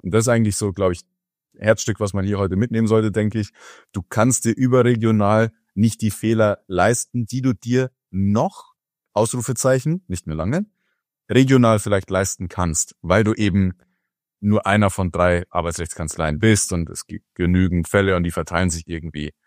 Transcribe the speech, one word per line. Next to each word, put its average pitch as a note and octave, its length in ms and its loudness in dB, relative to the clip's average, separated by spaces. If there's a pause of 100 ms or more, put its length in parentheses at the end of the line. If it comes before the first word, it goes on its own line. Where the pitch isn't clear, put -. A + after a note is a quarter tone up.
und F2+ 100 -8
das A2 140 2
ist B2 40 0
eigentlich A2+ 280 2
so, G2+ 160 -4
glaub F#2 180 0
ich, F2 100 -6 (580)
Herzstück, G#2+ 400 0
was G2+ 140 -2
man G2 120 -2
hier G2+ 120 -2
heute F#2+ 180 0
mitnehmen A2+ 320 0
sollte, A2 240 2
denke G#2+ 280 -2
ich, G#2 120 -4 (400)
du G2 100 -8
kannst A#2+ 440 -2
dir A#2 100 0
überregional A2+ 960 2 (220)
nicht A2 280 0
die G#2+ 100 0
Fehler A2 560 0
leisten, A2 580 0
die B2+ 160 -8
du B2+ 120 0
dir B2 380 -2 (200)
noch, G#2 640 -2 (400)
Ausrufezeichen, B2+ 960 -2
nicht - 200 -8
mehr D#2 80 -6
lange, A#2 300 -2 (640)
regional B2+ 500 6
vielleicht G2+ 300 -2
leisten F#2+ 400 -2
kannst, - 520 -4
weil F#2 220 2
du A2 100 2
eben G2 400 0 (680)
nur G#2 280 0
einer G2+ 240 2
von F2+ 200 -2
drei F2 380 2
Arbeitsrechtskanzleien E2 880 -4
bist G#2+ 360 2
und E2+ 160 -4
es - 180 -14
gibt - 260 -16
genügend F2+ 540 0
Fälle G2 280 2
und F2 80 0
die E2+ 80 -2
verteilen F2 380 -2
sich E2 180 -8
irgendwie. D#2 460 -10 (140)